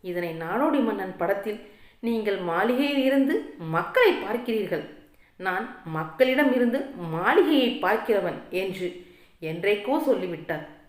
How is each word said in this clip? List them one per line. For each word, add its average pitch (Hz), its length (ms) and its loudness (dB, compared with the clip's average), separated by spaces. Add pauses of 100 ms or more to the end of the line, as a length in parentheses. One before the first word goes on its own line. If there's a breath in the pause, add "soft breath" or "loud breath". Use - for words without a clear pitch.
இதனை 175 300 -4
நாடோடி 226 460 0
மன்னன் 202 380 -2
படத்தில், 196 420 -2 (400 loud breath)
"நீங்கள் 220 380 -2
மாளிகையில் 240 680 0
இருந்து 277 320 4 (220)
மக்களை 170 560 2
பார்க்கிறீர்கள், 208 720 -4 (540 soft breath)
நான் 185 260 -4 (200)
மக்களிடம் 254 720 2
இருந்து 240 240 2 (320)
மாளிகையை 269 580 4 (120)
பார்க்கிறவன்" 196 580 0 (100)
என்று 185 380 -4 (540 loud breath)
என்றைக்கோ 202 580 0
சொல்லிவிட்டார். 170 680 -2 (240)